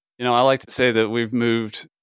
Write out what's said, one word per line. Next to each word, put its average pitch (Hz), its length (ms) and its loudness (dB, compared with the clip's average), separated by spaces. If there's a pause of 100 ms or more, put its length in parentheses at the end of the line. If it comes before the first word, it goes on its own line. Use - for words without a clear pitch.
(180)
You 123 60 -8
know, 123 100 0
I 123 80 4
like 135 180 2
to - 100 -16
say 127 220 0
that 110 160 2
we've 113 240 -4
moved 117 560 -2 (140)